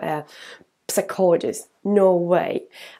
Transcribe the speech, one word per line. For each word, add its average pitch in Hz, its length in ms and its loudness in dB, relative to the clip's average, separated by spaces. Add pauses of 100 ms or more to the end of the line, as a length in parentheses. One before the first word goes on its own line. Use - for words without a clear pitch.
a 151 220 -6 (640)
psychologist. - 800 0 (140)
No 196 300 4
way. 175 520 0 (340)